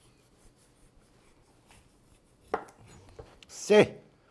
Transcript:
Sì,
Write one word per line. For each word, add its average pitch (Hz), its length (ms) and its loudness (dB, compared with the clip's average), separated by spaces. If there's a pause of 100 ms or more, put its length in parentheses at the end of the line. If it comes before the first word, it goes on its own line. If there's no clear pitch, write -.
(3500)
Sì, - 520 6 (320)